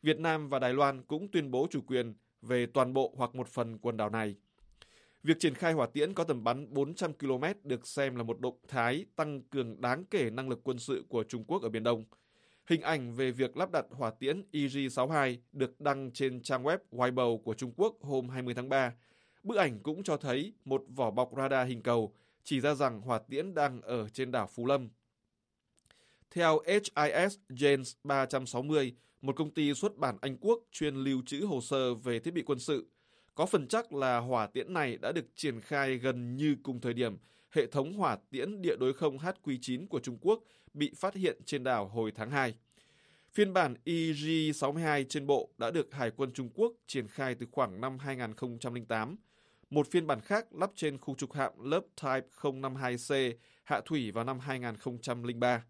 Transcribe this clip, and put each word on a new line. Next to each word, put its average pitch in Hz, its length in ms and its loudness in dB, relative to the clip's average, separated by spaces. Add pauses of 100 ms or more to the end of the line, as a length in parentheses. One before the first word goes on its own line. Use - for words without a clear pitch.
Việt 151 180 2
Nam 160 300 0
và 135 100 2
Đài 127 140 2
Loan 135 300 2
cũng 170 280 -6
tuyên 147 200 0
bố 127 200 2
chủ 139 160 -2
quyền 120 260 0 (280)
về 120 240 2
toàn 127 280 2
bộ 135 240 2
hoặc 123 180 -2
một 127 120 -6
phần 117 300 -4
quần 117 200 -4
đảo 107 120 0
này. 107 260 -2 (880)
Việc 160 160 4
triển 147 160 2
khai 165 180 2
hỏa 151 140 2
tiễn 151 260 0
có 175 100 0
tầm 131 200 0
bắn 123 300 0
bốn 143 220 0
trăm 170 180 -2
ki-lô-mét 143 520 -2
được 127 220 -4
xem 135 280 -2
là 120 80 -4
một 113 160 -4
động 123 180 -4 (100)
thái 127 380 0 (100)
tăng 151 260 -2
cường 117 400 -4
đáng 131 240 0
kể 151 240 0
năng 131 200 -6
lực 120 140 -2
quân 127 160 -2
sự 120 300 -4
của 117 140 0
Trung 113 240 -6
Quốc 170 160 -2
ở 113 60 -2
Biển 110 140 -4
Đông. 117 220 0 (600)
Hình 165 160 2
ảnh 131 320 -2
về 127 180 0
việc 123 260 0
lắp 180 140 -2
đặt 165 200 0
hỏa 123 200 -4
tiễn 151 400 -2
E 151 80 -4
G 139 180 -2 (140)
sáu 131 180 0
hai 135 320 2 (100)
được 131 300 -4
đăng 135 300 0
trên 127 300 -2
trang 127 220 0
web 160 140 2 (140)
Weibo 123 460 2
của 110 160 -4
Trung 123 240 -6
Quốc 214 240 2
hôm 135 280 -2
hai 131 120 -6
mươi 123 120 -4
tháng 127 160 -6
ba. 135 240 4 (500)
Bức 226 140 -2
ảnh 131 260 2
cũng 160 200 -4
cho 160 140 0
thấy 143 360 -2 (120)
một 135 180 0 (120)
vỏ 123 160 2
bọc 127 260 2
radar 135 300 2
hình 120 140 -4
cầu, 117 320 2 (300)
chỉ 135 160 0
ra 143 140 4
rằng 131 280 0
hỏa 117 180 0
tiễn 151 340 -4
đang 143 280 0
ở 113 280 -4
trên 127 220 -4
đảo 113 160 0
Phú 120 180 -6
Lâm. 131 240 2 (1400)
Theo 160 280 4
H 160 100 -4 (360)
I 170 240 4
S 202 80 -10 (120)
Janes 135 540 2
ba 139 220 2
trăm 131 200 -2
sáu 123 160 -4
mươi, 139 340 2 (260)
một 135 140 -2
công 151 180 -2
ty 147 200 2
xuất 202 240 -2
bản 123 240 0
Anh 135 200 -4
Quốc 233 180 4 (120)
chuyên 147 240 -2
lưu 135 300 0
trữ 143 200 -4
hồ 151 160 -2
sơ 131 320 0
về 120 260 -2
thiết 165 140 -6
bị 170 80 -2
quân 131 180 -2
sự, 139 280 -2 (480)
có 156 100 2
phần 151 220 2
chắc 226 260 0
là 131 240 4
hỏa 117 300 2
tiễn 131 260 -4
này 143 240 0
đã 117 140 -4
được 160 140 -2 (100)
triển 120 260 -2
khai 139 360 0
gần 123 380 -2
như 147 280 2
cùng 123 180 -6
thời 120 120 -2
điểm 117 240 0 (340)
hệ 135 160 4
thống 143 260 0
hỏa 160 240 2 (120)
tiễn 185 320 -4
địa 175 180 2
đối 127 140 4
không 143 240 0
H 156 100 -4 (160)
Q 135 180 -2
chín 131 260 -4
của 143 120 -2
Trung 120 220 -8
Quốc 220 220 2 (300)
bị 147 220 -2
phát 190 180 -2
hiện 185 320 0
trên 135 180 -4
đảo 117 240 2
hồi 110 240 -2
tháng 110 200 -6
hai. 131 240 2 (760)
Phiên 202 220 4
bản 156 300 4
E 170 100 0
G 156 640 2
sáu 143 160 0
mươi 165 120 -2
hai 143 260 2
trên 139 180 -4
bộ 139 300 4
đã 113 140 0
được 165 220 0
Hải 123 180 0
quân 135 220 -2
Trung 127 200 -6
Quốc 233 200 2 (140)
triển 120 200 -4
khai 131 280 -4
từ 123 160 -8
khoảng 104 300 -2
năm 131 180 -6
hai 139 160 -6
nghìn 127 180 -4
không 120 260 -8
trăm 120 140 -6
linh 120 120 -8
tám. 113 300 -2 (540)
Một 143 180 4
phiên 165 200 2
bản 127 140 0
khác - 340 -2
lắp 190 200 -2
trên 147 220 -2
khu 135 180 -6
trục 131 180 -6
hạm 139 180 0 (120)
lớp 151 180 0 (200)
Type 135 300 0
không 135 300 -2
năm 131 140 -4
hai 127 220 -2
C 123 140 -4 (520)
hạ 127 220 0
thủy 131 260 -2
vào 113 120 -2
năm 131 160 -4
hai 131 200 -4
nghìn 120 180 -6
không 120 240 -6
trăm 120 220 -4
linh 120 160 -4
ba. 123 300 4